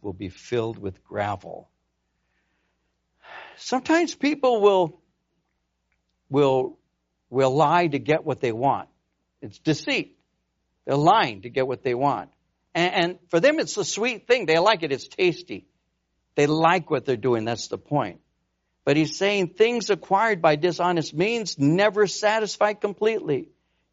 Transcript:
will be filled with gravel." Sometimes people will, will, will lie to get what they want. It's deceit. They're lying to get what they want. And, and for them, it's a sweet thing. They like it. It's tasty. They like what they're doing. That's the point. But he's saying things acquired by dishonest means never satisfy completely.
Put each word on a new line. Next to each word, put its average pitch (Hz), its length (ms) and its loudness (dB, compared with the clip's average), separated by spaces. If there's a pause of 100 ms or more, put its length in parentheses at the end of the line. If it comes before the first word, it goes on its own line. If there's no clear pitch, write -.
will 104 100 -10
be 95 160 -12
filled 113 500 -6
with 98 240 -12
gravel." 101 680 -8 (1900)
Sometimes 320 580 0
people 277 460 0
will, 190 400 4 (1300)
will, 131 480 2 (500)
will 131 260 2
lie 160 320 4
to 143 120 -2
get 135 260 0
what 151 160 -4
they 120 120 0
want. 113 360 -2 (540)
It's 120 160 -16
deceit. 160 580 -4 (720)
They're 131 100 0
lying 147 460 2
to 120 80 -14
get 131 160 -2
what 127 160 -6
they 123 120 -2
want. 120 360 -2 (440)
And, 175 200 0
and 180 240 -2 (100)
for 170 100 0
them, 294 220 2
it's - 160 -6
a 202 80 -2
sweet 226 420 -4
thing. 240 200 2
They 160 120 4
like 196 240 2
it. 135 100 -4
It's 131 160 -8
tasty. - 580 -4 (720)
They 147 100 4
like 165 440 2
what 135 140 -2
they're 131 120 0
doing. 113 280 0
That's 113 240 -6
the 101 80 -8
point. 113 440 -4 (640)
But 143 120 2
he's 151 220 -2
saying 196 300 0
things 220 420 0
acquired 196 500 0
by 160 160 4
dishonest 170 560 -2
means 202 460 -2
never 190 480 2
satisfy 214 680 0
completely. 208 800 -2 (420)